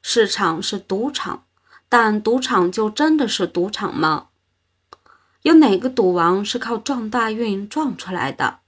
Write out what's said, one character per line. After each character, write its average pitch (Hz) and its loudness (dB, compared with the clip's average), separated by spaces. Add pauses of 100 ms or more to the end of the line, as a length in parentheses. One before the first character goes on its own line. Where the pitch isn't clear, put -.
市 220 0
场 185 -2
是 202 -6
赌 208 -4
场， - -8 (460)
但 220 2
赌 233 0
场 185 0
就 214 -2
真 311 0
的 277 0
是 202 -2
赌 180 -2
场 208 -6
吗？ 156 -2 (1160)
有 320 4
哪 240 8
个 254 -2
赌 196 2
王 180 2
是 208 -6
靠 240 -4
撞 226 -4
大 226 -2
运 208 -4
撞 302 -4
出 - -10
来 139 -4
的？ - -6